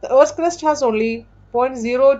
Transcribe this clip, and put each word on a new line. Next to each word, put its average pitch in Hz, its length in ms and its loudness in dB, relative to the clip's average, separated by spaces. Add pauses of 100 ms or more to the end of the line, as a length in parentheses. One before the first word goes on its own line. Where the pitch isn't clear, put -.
The - 120 -4
Earth's 294 180 4
crust 339 280 -4
has 302 220 0
only 226 440 -2 (240)
point 254 280 -2
zero 247 420 2